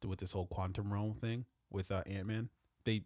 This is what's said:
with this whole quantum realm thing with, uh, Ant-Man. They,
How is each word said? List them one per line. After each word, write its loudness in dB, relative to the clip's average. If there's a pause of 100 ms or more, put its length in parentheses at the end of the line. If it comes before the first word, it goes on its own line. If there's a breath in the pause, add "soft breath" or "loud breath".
with 0
this 0
whole 0
quantum 0
realm 2
thing -2 (240)
with, -2
uh, 2
Ant-Man. -2 (360)
They, 4